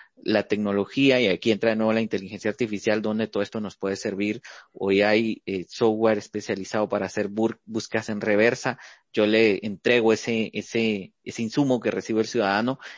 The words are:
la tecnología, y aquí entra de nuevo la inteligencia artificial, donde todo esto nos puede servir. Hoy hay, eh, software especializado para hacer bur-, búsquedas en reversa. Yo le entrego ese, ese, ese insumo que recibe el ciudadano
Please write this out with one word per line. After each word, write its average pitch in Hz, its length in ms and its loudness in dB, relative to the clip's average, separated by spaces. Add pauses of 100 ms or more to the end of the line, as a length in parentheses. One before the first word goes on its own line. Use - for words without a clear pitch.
(160)
la 104 300 0
tecnología, 104 720 2
y 110 80 4
aquí 92 220 0
entra 110 200 2
de 110 60 2
nuevo 110 160 2
la 113 80 2
inteligencia 104 500 -4
artificial, 107 500 -2
donde 107 280 -2
todo 101 140 -2
esto 110 180 -6
nos 101 160 -10
puede 98 200 -4
servir. 104 460 -4 (300)
Hoy 98 300 2
hay, 107 440 2
eh, 95 220 -4
software 110 500 2
especializado 104 720 -6
para 101 180 -2
hacer 104 220 -4
bur-, 110 360 -2
búsquedas 110 440 -6
en 104 120 -6
reversa. 110 580 2 (340)
Yo 107 140 2
le 107 400 4
entrego 113 460 2
ese, 110 420 -2
ese, 107 580 -4 (100)
ese 120 200 -8
insumo 127 380 0
que 107 100 -2
recibe 110 300 -2
el 107 60 2
ciudadano 110 520 0 (200)